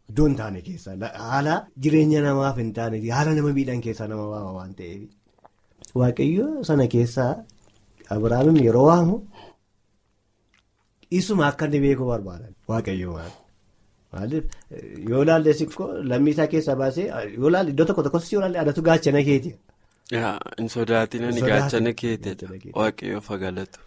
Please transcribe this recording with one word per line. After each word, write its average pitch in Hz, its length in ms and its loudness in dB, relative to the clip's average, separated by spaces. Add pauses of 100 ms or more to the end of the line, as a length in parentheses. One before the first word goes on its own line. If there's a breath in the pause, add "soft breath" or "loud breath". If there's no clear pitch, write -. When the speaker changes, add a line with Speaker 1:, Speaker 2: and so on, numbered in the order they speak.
Speaker 1:
Iddoo 127 240 2
hin 139 80 2
taane 104 260 -6
keessa 95 340 -14
la-, 104 220 -8
haala 139 360 -2 (200)
jireenya 151 480 4
namaaf 135 360 0
hin 113 160 -4
taane 113 240 -4 (100)
haala 131 260 2
nama 147 200 2
miidhan 127 280 -2
keessaa 113 260 -6
nama 107 200 -8
waama 104 260 -8
waan 95 220 -12
ta'eef. 95 340 -14 (840)
Waaqayyo 135 540 0 (180)
sana 147 240 2
keessaa 120 460 0 (800)
Abrahaamim 120 500 4
yeroo 120 240 6
waamu 170 300 6 (2000 loud breath)
isuma 185 360 2
akka 143 180 -2
inni 143 160 0
beeku 135 240 4
barbaadan 104 480 -6 (100)
Waaqayyo 95 480 -4
waan. 82 220 -12 (800)
Maaliif, 139 320 -6 (200 loud breath)
eh, - 180 -16 (240)
yoo 127 180 2
laalle 160 280 6
sikkoo 143 360 -4 (140)
lammii 135 280 2
isaa 151 160 2
keessaa 151 280 0
baasee, 135 320 -2 (240)
yoo 123 180 0
laalle 180 220 2
iddoo 147 140 2
tokko 170 180 0
tokkos 165 280 -2
yoo 208 100 0
laalle 180 180 -2
adatu 147 220 0
gaachana 156 420 4
keeti. 139 280 2 (560)
Speaker 2:
Yaa, 113 300 -4 (160)
hin 113 160 -6
sodaatin 113 540 0
ani 120 100 -2
Speaker 1:
Hin 120 80 -2
sodaatin. 107 200 4
Speaker 2:
gaachana 120 320 0
keeti. 113 360 -6
Speaker 1:
Gaachana 92 240 -12
keeti. 95 200 -18
Speaker 2:
Waaqayyoof 101 540 -4
haa 104 100 -6
galatu. 95 500 -8